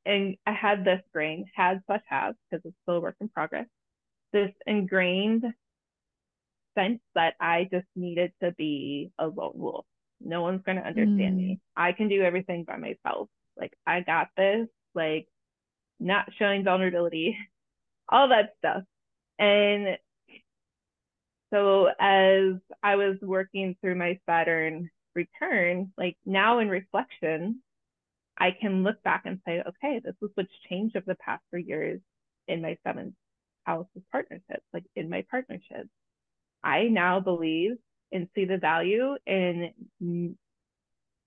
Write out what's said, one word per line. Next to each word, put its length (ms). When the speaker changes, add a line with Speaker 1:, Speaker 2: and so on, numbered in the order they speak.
Speaker 1:
and 400
I 80
had 320
this 160
grain, 340
had 300
slash 220
have, 280
'cause 160
it's 180
still 120
a 60
work 180
in 100
progress, 380
this 200
ingrained 880
sense 260
that 240
I 320
just 240
needed 460
to 120
be 680
a 80
lone 280
wolf. 300
No 220
one's 220
gonna 180
understand 540
Speaker 2:
Mm. 20
Speaker 1:
me. 240
I 180
can 140
do 160
everything 400
by 140
myself. 520
Like, 300
I 160
got 340
this, 320
like, 320
not 340
showing 300
vulnerability, 720
<laughs> 720
all 200
that 280
stuff. 260
And 600
so 360
as 560
I 140
was 260
working 580
through 160
my 300
Saturn 640
return, 840
like, 280
now 340
in 100
reflection, 920
I 140
can 320
look 200
back 220
and 200
say, 160
"Okay, 380
this 240
is 100
what's 160
changed 280
over 80
the 100
past 360
three 120
years 380
in 160
my 200
seventh 300
house 300
of 60
partnerships, 600
like, 120
in 140
my 200
partnerships." 600
I 240
now 320
believe 580
and 220
see 120
the 120
value 600
in 460
n-, 360